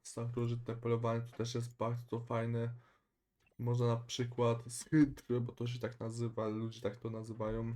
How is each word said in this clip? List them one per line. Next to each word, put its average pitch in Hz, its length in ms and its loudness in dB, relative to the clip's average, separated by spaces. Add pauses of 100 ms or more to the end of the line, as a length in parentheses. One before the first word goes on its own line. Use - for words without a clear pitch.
starożytne 120 720 -2
polowanie, 117 460 2
to - 160 -10
też 117 180 0
jest 120 220 -4
bardzo 120 420 -2
fajne. 117 560 0 (840)
Można 120 280 4
na 117 100 4
przykład 120 720 2
z - 160 -8
hydry, 139 580 4
bo 120 120 -4
to 120 140 -2
się 123 120 -2
tak 117 200 -4
nazywa, 113 480 -2
ludzie 110 340 -2
tak 104 160 -2
to 113 120 -6
nazywają, 113 680 -4